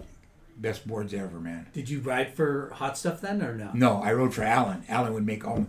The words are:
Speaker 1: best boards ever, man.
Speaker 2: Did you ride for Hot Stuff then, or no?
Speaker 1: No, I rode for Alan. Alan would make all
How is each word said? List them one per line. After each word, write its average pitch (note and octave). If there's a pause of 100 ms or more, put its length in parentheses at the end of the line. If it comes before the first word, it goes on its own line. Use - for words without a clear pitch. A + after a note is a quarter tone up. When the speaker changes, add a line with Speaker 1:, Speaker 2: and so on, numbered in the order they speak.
(560)
Speaker 1:
best A2
boards G#2
ever, F#2
man. E2+
Speaker 2:
Did B2+
you C#3
ride C3
for C#3+
Hot C#3
Stuff E3+
then, G3+
or A#2+
no? G#2
Speaker 1:
No, A#2
I G#2
rode B2+
for A2+
Alan. A2
Alan A2+
would G#2+
make A2
all A2